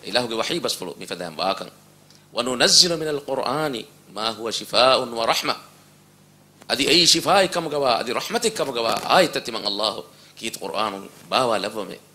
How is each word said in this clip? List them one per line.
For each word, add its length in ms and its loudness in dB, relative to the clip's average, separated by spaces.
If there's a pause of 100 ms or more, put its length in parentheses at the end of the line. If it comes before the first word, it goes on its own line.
إله 220 0
جا 100 -4
وحي 200 -2
بس 200 -4
فلو 220 -10
مفدام 340 -10
باكن. 340 -4 (680)
وننزل 560 2 (100)
من 140 -4
القرآن 600 -2 (420)
ما 100 -2 (100)
هو 80 -8 (140)
شفاء 380 6 (220)
ورحمة. 360 0 (1160)
أدي 180 0
أي 160 6
شفاء 480 4
كم 200 -2
جوا، 260 2
أدي 200 -4
رحمة 260 -4 (120)
كم 200 -2
جوا، 160 0 (240)
آية 180 6
تتمن 360 -6
الله. 240 -2 (440)
كيت 240 -8
قرآن 300 -4 (380)
باوا 260 4
لفمه. 400 -6 (160)